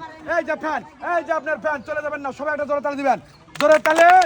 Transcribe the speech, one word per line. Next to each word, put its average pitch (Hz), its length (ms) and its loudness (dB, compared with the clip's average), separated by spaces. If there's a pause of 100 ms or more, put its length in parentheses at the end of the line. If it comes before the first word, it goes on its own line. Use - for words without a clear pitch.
(360)
এই 330 80 0
যে 311 120 -6
ফ্যান, 302 240 -6 (360)
এই 330 80 -2
যে 330 80 -4
আপনার 294 320 -4
ফ্যান, 302 180 -4
চলে 302 200 -8
যাবেন 294 180 -8
না, 277 120 -8
সবাই 294 200 -8
একটা 294 120 -6
জোরে 285 160 -4
তালি 285 160 -6
দিবেন, 269 220 -2 (420)
জোরে 311 180 6
তালি। 320 300 4 (180)